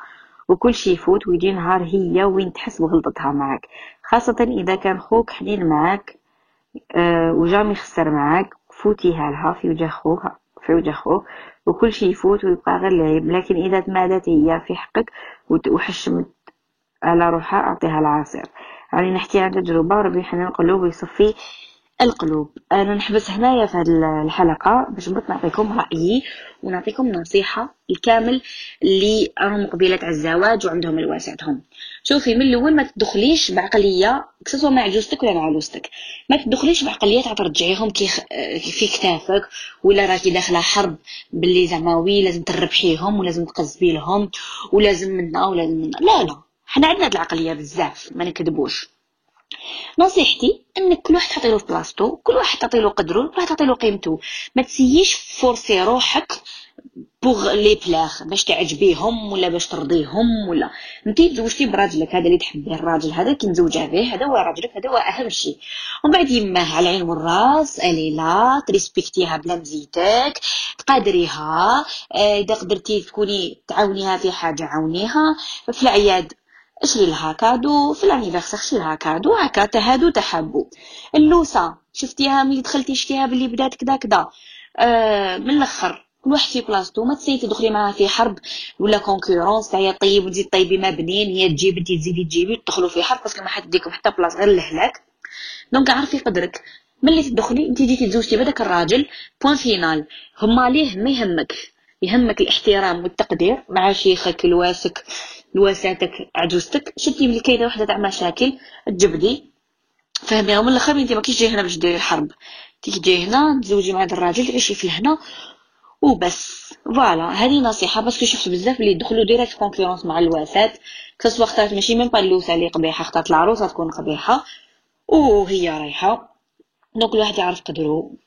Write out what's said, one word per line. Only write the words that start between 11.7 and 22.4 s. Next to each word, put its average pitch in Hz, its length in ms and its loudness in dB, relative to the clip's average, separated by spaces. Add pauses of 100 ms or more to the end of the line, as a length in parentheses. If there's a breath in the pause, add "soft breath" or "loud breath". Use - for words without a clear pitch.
شي 208 140 0
يفوت 190 380 0
ويبقى 180 280 0
غير 185 200 0
العيب. 160 380 2
لكن 180 260 0
اذا 185 240 0
تمادت 185 480 0
هي 165 380 2
في 180 80 -4
حقك - 360 -4 (400 loud breath)
وت-، 160 180 0
وحشمت - 680 -2 (680)
على 170 280 4
روحها، 170 300 -2
اعطيها 160 380 -2
العصير." 151 460 -2 (480 loud breath)
يعني 185 180 0
نحكي 185 300 0
عن 185 100 0
تجربه، 175 460 0
وربي 185 240 0
يحنن 180 260 -4
القلوب 180 340 2
ويصفي 180 540 0 (680 loud breath)
القلوب. 156 560 -2 (140)